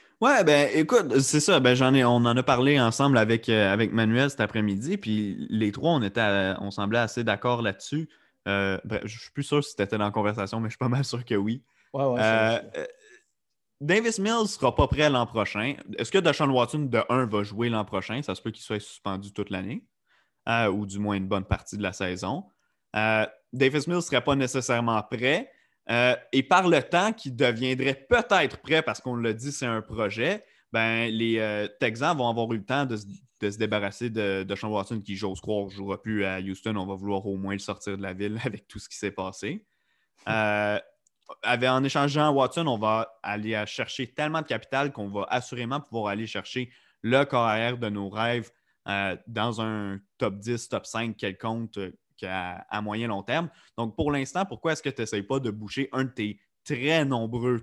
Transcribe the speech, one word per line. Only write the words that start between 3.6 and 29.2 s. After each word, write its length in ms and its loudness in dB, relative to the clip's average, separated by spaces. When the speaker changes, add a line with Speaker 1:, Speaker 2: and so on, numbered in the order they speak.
Speaker 1:
avec 220 2
Manuel 380 4
cet 100 -6
après-midi. 560 0
Puis 540 -4
les 220 0
trois, 180 0
on 100 4
était 220 0
à-, 400 2
on 80 -6
semblait 300 0
assez 220 -2
d'accord 380 0
là-dessus. 480 -4
Euh, 380 0
bref, 180 -4
je 160 -8
suis 100 -20
plus 120 -6
sûr 200 0
si 140 -10
t'étais 220 0
dans 80 0
la 40 0
conversation, 480 -2
mais 100 -4
je 20 -6
suis 80 -14
pas 100 -2
mal 160 0
sûr 180 -6
que 120 -2
oui. 280 0
Speaker 2:
Ouais, 100 -2
ouais, 160 2
Speaker 1:
Euh, 380 4
Speaker 2:
c'est 60 -2
vrai. 160 -18
Speaker 1:
euh, 80 -6
Davis 360 2
Mills 300 0
sera 260 0
pas 140 4
prêt 220 4
l'an 160 2
prochain. 480 -2
Est-ce 120 -4
que 60 2
Deshaun 320 4
Watson, 420 2
de 200 4
un, 160 4
va 160 0
jouer 260 -2
l'an 160 0
prochain ? 380 -4
Ça 120 -4
se 60 -12
peut 120 -6
qu'il 120 -14
soit 160 -4
suspendu 540 -8
toute 160 -6
l'année, 340 -6
euh, 220 2
ou 160 -2
du 120 -10
moins 180 0
une 120 -4
bonne 160 -2
partie 320 -4
de 60 -4
la 100 -2
saison. 540 -4
Euh, 320 2
Davis 340 2
Mills 140 0
serait 240 0
pas 100 2
nécessairement 680 0
prêt. 480 -2
Euh, 280 4
et 100 4
par 240 4
le 160 4
temps 300 0
qu'il 240 -10
deviendrait 580 0
peut-être 500 2
prêt, 240 2
parce 180 -4
qu'on 140 -6
l'a 180 0